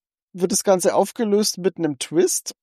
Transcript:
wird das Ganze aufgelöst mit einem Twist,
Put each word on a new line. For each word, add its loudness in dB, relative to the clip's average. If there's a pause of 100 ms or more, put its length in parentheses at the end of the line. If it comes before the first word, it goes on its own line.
(320)
wird -2
das -2
Ganze 2
aufgelöst 0
mit -2
einem -2
Twist, -2